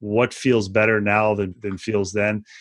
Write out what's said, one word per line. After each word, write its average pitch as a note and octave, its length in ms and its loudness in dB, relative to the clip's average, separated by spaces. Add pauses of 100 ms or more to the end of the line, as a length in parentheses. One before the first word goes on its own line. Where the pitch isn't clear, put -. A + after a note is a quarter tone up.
What A2 340 0
feels A#2 340 0
better A2 320 2
now G#2+ 340 2
than, F#2+ 260 -4
than G2 180 -6
feels G2+ 340 -2
then? G#2 320 -2 (160)